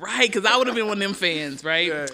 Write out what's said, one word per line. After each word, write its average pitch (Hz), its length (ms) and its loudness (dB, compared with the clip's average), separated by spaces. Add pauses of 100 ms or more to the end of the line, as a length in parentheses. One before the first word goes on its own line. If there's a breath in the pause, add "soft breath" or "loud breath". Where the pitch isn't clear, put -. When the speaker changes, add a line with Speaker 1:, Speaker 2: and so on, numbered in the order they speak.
Speaker 1:
right, 247 300 0
'cause 196 140 0
I 220 140 6
would 254 80 4
have 233 100 -2
been 220 120 0
one 202 100 -2
of - 20 -2
them 196 140 -2
fans, 151 500 -4
right? 165 220 0
Speaker 2:
Yeah. 151 280 -2